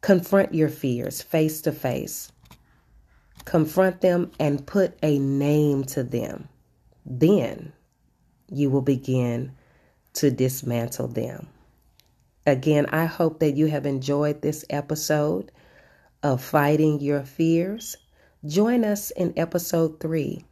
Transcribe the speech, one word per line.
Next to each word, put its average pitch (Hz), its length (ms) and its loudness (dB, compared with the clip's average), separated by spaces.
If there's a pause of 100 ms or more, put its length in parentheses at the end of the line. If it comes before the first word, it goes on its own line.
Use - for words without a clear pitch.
Confront 190 540 4
your 156 140 4
fears 127 540 -4
face 156 400 0
to 151 100 0
face. - 580 -6 (1120)
Confront 180 560 2
them 175 380 2
and 143 280 0
put - 360 0
a 151 160 2
name 139 680 2
to 135 200 -4
them. - 440 -8 (560)
Then 143 680 2 (760)
you 139 220 0
will 135 120 2
begin 131 680 0 (640)
to 143 160 4
dismantle 127 760 -2
them. 117 400 -8 (1000)
Again, 147 400 4
I 160 200 0
hope 160 340 0
that 143 160 2
you 156 100 4
have 147 180 -2
enjoyed 143 560 -2
this 151 300 -4
episode 151 800 -2 (720)
of 131 180 0
Fighting 151 600 2
Your 143 240 -2
Fears. 165 720 -2 (500)
Join 214 380 2
us 208 260 -2
in - 260 -2
episode 165 640 -2
three 160 540 -4